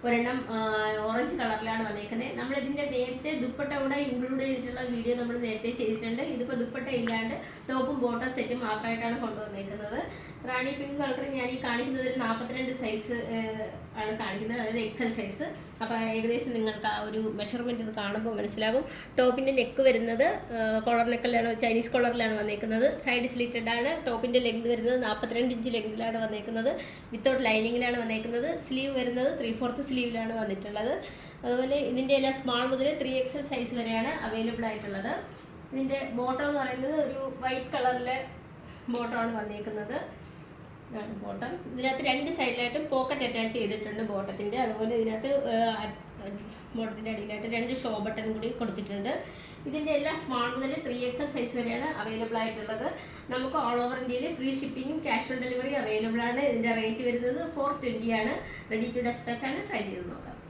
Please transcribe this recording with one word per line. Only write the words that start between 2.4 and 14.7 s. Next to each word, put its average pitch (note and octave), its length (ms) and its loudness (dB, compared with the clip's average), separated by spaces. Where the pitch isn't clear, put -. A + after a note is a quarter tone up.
ഇതിന്റെ C#4+ 360 -2
നേരത്തെ B3+ 480 0
ദുപ്പട്ട C#4 340 -2
കൂടെ C#4 220 2
ഇൻക്ലൂഡ് C4 460 0
ചെയ്തിട്ടുള്ള B3 400 -2
വീഡിയോ A#3+ 340 0
നമ്മൾ A#3+ 220 -2
നേരത്തെ A#3 340 -2
ചെയ്തിട്ടുണ്ട്. A#3 500 0
ഇതിപ്പോ A#3+ 340 -2
ദുപ്പട്ട A#3+ 340 -2
ഇല്ലാണ്ട് A3+ 520 0
ടോപ്പും C4 300 2
ബോട്ടം A#3+ 340 0
സെറ്റും A#3+ 260 0
മാത്രമായിട്ടാണ് A3+ 600 0
കൊണ്ടുവന്നേക്കുന്നത്. G#3 840 -4
റാണി B3+ 240 0
പിങ്ക് C#4 240 -4
കളർ C#4 340 0
ഞാൻ B3+ 200 0
ഈ B3+ 140 -4
കാണിക്കുന്നത് B3+ 480 0
ഒരു B3+ 80 0
നാപ്പത്തിരണ്ട് A#3+ 540 0
സൈസ്, A3 380 -2
ഏ, A3+ 280 -2
ആണ് G#3+ 180 -2
കാണിക്കുന്നത്, A3 440 -2
അതായത് A3 160 0